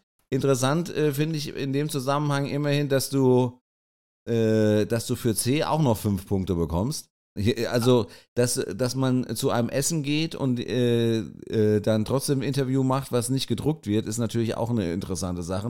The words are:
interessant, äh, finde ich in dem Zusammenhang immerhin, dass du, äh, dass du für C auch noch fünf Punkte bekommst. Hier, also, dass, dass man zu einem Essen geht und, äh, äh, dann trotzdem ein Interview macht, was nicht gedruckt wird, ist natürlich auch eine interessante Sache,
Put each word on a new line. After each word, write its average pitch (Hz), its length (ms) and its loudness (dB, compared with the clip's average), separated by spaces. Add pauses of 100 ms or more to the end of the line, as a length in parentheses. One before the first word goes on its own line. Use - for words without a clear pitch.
(300)
interessant, 135 680 0
äh, 151 160 2
finde 156 260 -2
ich 147 180 -8
in 135 180 -4
dem 147 160 0
Zusammenhang 143 560 0
immerhin, 143 420 0
dass 135 220 0
du, 127 500 4 (720)
äh, 110 560 4
dass 113 220 -2
du 123 80 -2
für 117 180 0
C 131 300 0
auch 147 180 0
noch 120 160 4
fünf 101 300 -2
Punkte 95 260 0
bekommst. 87 560 -2 (280)
Hier, 107 360 -2
also, 123 340 4 (280)
dass, 123 280 0 (120)
dass 123 200 -2
man 127 400 0
zu 131 140 -2
einem 117 180 0
Essen 147 360 -2
geht 151 320 -2
und, 127 220 -2
äh, 117 600 2
äh, 107 640 0
dann 107 240 2
trotzdem 135 340 0
ein 123 40 -2
Interview 135 380 0
macht, 131 300 0
was 120 160 0
nicht 131 200 -2
gedruckt 120 400 -2
wird, 107 180 2
ist 110 140 -6
natürlich 113 360 -2
auch 117 140 -2
eine 101 240 0
interessante 90 500 -4
Sache, 95 260 -4